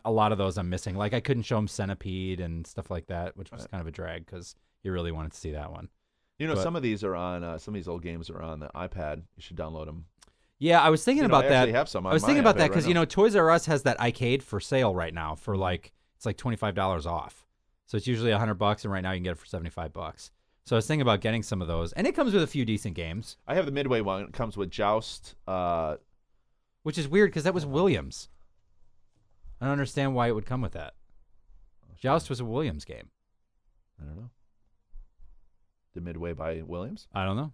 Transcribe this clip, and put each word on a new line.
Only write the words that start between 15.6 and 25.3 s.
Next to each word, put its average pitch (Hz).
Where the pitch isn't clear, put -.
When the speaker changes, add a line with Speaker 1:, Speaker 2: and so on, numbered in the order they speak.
Speaker 1:
it's, -
like, 107
twenty-five 110
dollars 92
off. -
So -
it's 104
usually 117
a 104
hundred 110
bucks, 101
and 104
right 95
now 92
you 95
can 90
get 90
it 82
for -
seventy-five 82
bucks. -
So 120
I -
was 110
thinking 156
about 110
getting 113
some 98
of 80
those, 82
and 190
it 370
comes 254
with 190
a 151
few 135
decent 107
games. 85
Speaker 2:
I 135
have 175
the 143
Midway 135
one. 98
It -
comes 113
with 95
Joust. -